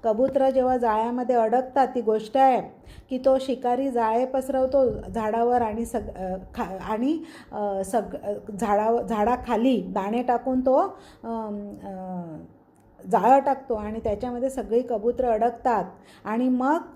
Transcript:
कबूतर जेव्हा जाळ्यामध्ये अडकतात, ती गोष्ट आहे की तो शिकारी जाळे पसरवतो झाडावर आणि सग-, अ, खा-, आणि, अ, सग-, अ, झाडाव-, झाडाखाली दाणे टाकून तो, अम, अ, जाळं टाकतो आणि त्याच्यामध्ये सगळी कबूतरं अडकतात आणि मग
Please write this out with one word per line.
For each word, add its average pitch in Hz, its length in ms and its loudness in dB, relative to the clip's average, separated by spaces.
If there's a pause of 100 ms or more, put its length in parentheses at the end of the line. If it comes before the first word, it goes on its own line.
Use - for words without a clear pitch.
कबूतर 262 460 2
जेव्हा 254 260 2
जाळ्यामध्ये 240 600 0
अडकतात, 247 580 2
ती 254 60 0
गोष्ट 214 360 -2
आहे 262 240 6 (500)
की 262 140 -4
तो 262 140 6
शिकारी 262 520 -2
जाळे 233 360 2
पसरवतो 262 640 2 (240)
झाडावर 233 480 2
आणि 220 220 -2
सग-, 226 320 -6
अ, 185 200 -6 (180)
खा-, 190 240 -6
आणि, 220 400 -2 (340)
अ, 202 320 -2
सग-, 196 380 -4
अ, 208 100 -4 (280)
झाडाव-, 220 420 2
झाडाखाली 233 800 2
दाणे 196 420 -2
टाकून 254 380 0
तो, 262 180 4 (460)
अम, 208 580 -8
अ, 185 540 -10 (760)
जाळं 233 280 6
टाकतो 269 340 -2
आणि 214 300 -6
त्याच्यामध्ये 240 460 -2
सगळी 233 400 -2
कबूतरं 240 400 0
अडकतात 226 540 0 (400)
आणि 233 240 -2
मग 254 300 2 (180)